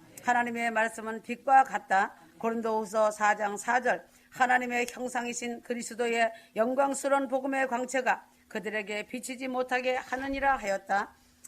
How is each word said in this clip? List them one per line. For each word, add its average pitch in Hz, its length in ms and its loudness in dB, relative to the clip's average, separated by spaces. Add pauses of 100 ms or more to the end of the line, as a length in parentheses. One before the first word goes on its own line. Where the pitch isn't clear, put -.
(240)
하나님의 240 480 0
말씀은 220 520 -2
빛과 262 400 4
같다. 196 520 0 (220)
고린도후서 220 720 0
사 214 240 4
장 208 220 -4
사 240 240 0
절, 220 240 0 (240)
하나님의 247 600 2
형상이신 240 760 -6
그리스도의 233 680 -2 (240)
영광스러운 269 720 2
복음의 269 400 0
광채가 247 580 0 (220)
그들에게 208 600 -6
비치지 254 400 -8
못하게 254 480 0
하느니라 269 600 0
하였다. 196 580 -2 (320)